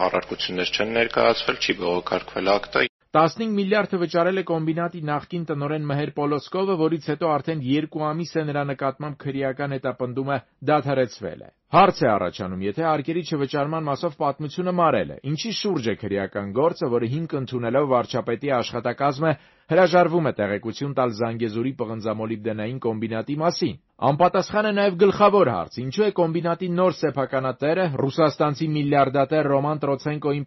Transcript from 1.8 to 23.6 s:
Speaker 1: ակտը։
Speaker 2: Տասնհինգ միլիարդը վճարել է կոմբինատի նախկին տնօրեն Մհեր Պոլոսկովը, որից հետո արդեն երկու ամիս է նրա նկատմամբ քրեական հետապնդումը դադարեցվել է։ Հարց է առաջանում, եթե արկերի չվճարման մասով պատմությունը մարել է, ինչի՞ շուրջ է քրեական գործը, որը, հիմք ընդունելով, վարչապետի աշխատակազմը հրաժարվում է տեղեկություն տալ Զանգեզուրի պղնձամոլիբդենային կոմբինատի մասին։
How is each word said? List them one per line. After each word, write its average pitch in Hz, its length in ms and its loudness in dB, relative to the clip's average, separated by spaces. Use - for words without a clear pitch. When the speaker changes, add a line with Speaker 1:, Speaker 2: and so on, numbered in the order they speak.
Speaker 1:
ակտը։ 131 300 -2
Speaker 2:
Տասնհինգ 165 400 2
միլիարդը 202 480 0
վճարել 175 400 0
է - 80 -2
կոմբինատի 165 560 -2
նախկին 147 460 -4
տնօրեն 147 340 -2
Մհեր 147 320 -2
Պոլոսկովը, 151 640 -2
որից 160 320 0
հետո 160 160 0
արդեն 156 400 0
երկու 151 400 0
ամիս 156 240 -4
է 156 160 0
նրա 143 140 -2
նկատմամբ 139 480 -4
քրեական 135 560 -4
հետապնդումը 127 640 -4
դադարեցվել 131 800 0
է։ - 60 -20
Հարց 180 320 6
է 127 40 6
առաջանում, 92 600 0
եթե 127 160 -2
արկերի 160 360 0
չվճարման 151 560 -2
մասով 143 280 -2
պատմությունը 151 600 -2
մարել 120 360 2
է, - 20 -14
ինչի՞ 160 280 -4
շուրջ 160 320 -2
է 101 140 0
քրեական 98 500 -4
գործը, 147 400 0
որը, 120 160 2
հիմք 151 300 -4
ընդունելով, 127 540 0
վարչապետի 120 600 0
աշխատակազմը 131 800 0
հրաժարվում 170 560 6
է 107 80 2
տեղեկություն 107 600 -4
տալ 123 180 2
Զանգեզուրի 117 640 -2
պղնձամոլիբդենային 110 1000 -4
կոմբինատի 113 580 -4
մասին։ 170 400 -2